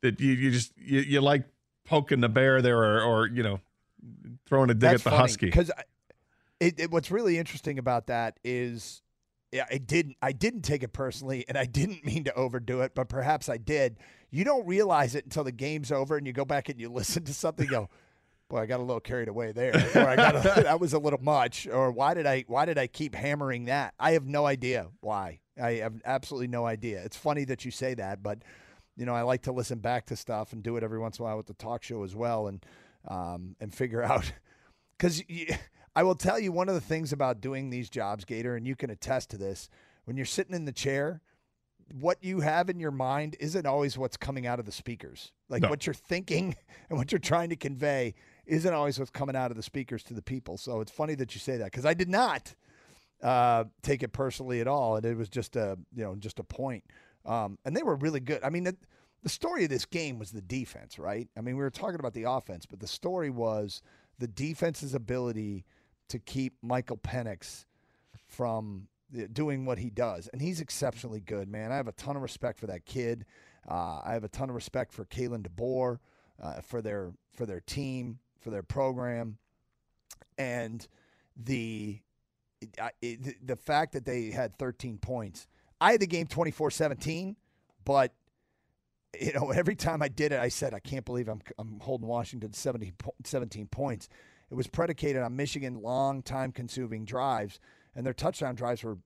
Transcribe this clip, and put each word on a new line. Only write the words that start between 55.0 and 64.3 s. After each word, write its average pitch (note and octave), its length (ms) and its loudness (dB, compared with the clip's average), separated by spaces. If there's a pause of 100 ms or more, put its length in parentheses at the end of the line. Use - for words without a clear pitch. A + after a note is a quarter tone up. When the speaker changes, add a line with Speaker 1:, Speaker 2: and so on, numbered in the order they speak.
Speaker 2:
it A#2 100 0
was A2+ 140 -4
just - 260 -6
a, G2+ 220 0 (180)
you A2+ 80 -4
know, F#2+ 120 -6
just G#2 240 -10
a - 40 -8
point. B2+ 400 -6 (400)
Um, G#2+ 420 -4
and D3+ 120 -2
they E4 60 0
were G3+ 120 2
really D3 240 0
good. B2+ 240 -4
I C#3 60 0
mean, F3 140 -2
the, F3+ 120 -2 (460)
the - 80 -4
story E4 360 -2
of D3+ 40 -2
this C3 160 -2
game D3+ 320 -4
was G#2 140 -10
the G#2+ 100 -10
defense, F#2 560 -10
right? G#2 400 -6
I A2 40 -10
mean, B2 140 -4
we C#3 80 -2
were C#3 60 0
talking F3+ 300 -6
about B2 160 -4
the A2+ 80 -6
offense, A#2+ 420 -4
but - 160 -18
the G#2+ 60 -10
story F3 420 -2
was A2 520 0 (380)
the A#2+ 80 -2
defense's C#3+ 680 -2